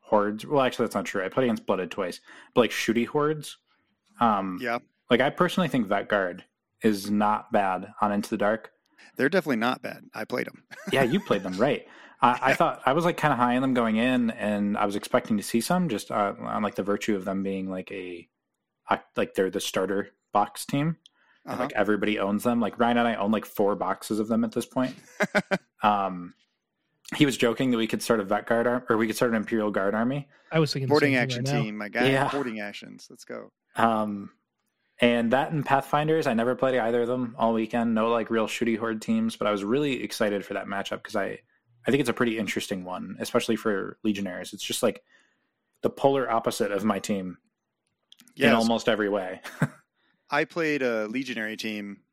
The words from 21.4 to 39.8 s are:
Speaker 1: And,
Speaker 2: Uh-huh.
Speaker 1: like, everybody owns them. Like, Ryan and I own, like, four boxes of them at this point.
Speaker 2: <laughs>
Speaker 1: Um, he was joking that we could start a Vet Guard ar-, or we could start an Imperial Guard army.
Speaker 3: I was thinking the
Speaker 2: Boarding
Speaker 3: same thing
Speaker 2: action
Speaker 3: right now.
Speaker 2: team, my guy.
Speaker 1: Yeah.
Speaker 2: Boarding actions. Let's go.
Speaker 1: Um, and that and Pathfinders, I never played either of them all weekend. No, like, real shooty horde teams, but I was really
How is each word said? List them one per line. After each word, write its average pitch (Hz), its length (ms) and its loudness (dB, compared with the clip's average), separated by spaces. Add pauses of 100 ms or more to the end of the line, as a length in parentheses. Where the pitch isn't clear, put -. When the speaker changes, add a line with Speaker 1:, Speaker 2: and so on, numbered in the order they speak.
Speaker 1:
And, 123 40 -6
Speaker 2:
Uh-huh. 117 60 -6
Speaker 1:
like, 131 140 -4
everybody 104 440 0
owns 101 260 0
them. 120 160 2
Like, 101 180 -2
Ryan 120 200 4
and 120 100 4
I 113 80 0
own, 101 160 0
like, 107 140 0
four 101 300 0
boxes 98 440 -4
of 107 80 -2
them 117 160 2
at 110 80 -6
this 120 140 -4
point. 127 300 -4 (240)
Speaker 2:
<laughs> - 500 -2 (120)
Speaker 1:
Um, 92 520 0 (840)
he 151 100 6
was 131 100 0
joking 123 360 2
that 117 60 2
we 113 100 2
could 110 140 -4
start 113 180 2
a 101 40 -2
Vet 104 220 -2
Guard 117 200 2
ar-, 123 240 0
or 117 80 4
we 113 100 2
could 107 80 -2
start 123 160 2
an 113 40 0
Imperial 107 340 0
Guard 101 240 0
army. 127 340 -2 (240)
Speaker 3:
I 160 60 2
was 156 140 2
thinking 135 160 -4
the 135 60 4
Speaker 2:
Boarding - 20 6
Speaker 3:
same 147 200 4
thing 120 140 2
Speaker 2:
action - 20 -4
Speaker 3:
right 120 120 -4
now. 139 180 0
Speaker 2:
team, 107 140 -6
my 104 120 -8
guy. 120 200 2
Speaker 1:
Yeah. 135 220 2
Speaker 2:
Boarding 123 300 -4
actions. 101 500 -14
Let's - 140 -20
go. 113 280 -14 (240)
Speaker 1:
Um, 107 560 0 (680)
and 120 320 4
that 135 200 2
and 147 140 -2
Pathfinders, 151 600 2
I 123 80 2
never 117 220 2
played 131 220 2
either 117 240 2
of 117 60 0
them 123 300 -2
all 113 160 2
weekend. 113 400 0
No, 110 160 2
like, 117 200 0
real 113 180 2
shooty 113 300 0
horde 113 240 -4
teams, 113 340 0
but 104 120 -2
I 104 40 2
was 101 120 -2
really 131 380 0